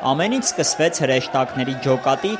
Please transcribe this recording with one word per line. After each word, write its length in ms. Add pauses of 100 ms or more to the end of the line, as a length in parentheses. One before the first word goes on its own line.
(120)
Ամեն 260
ինչ 80
սկսվեց 580
հրեշտակների 760
ջոկատի 600